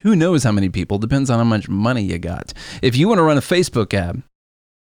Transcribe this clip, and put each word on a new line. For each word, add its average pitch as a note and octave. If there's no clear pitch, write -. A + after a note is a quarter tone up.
who G#3
knows D#3+
how A2+
many G2
people? F#2
Depends C3
on A#2
how A#2
much A2
money A2
you F2+
got. -
If B2
you E3
wanna G#3
run D#3
a C3
Facebook E3+
ad, F#2+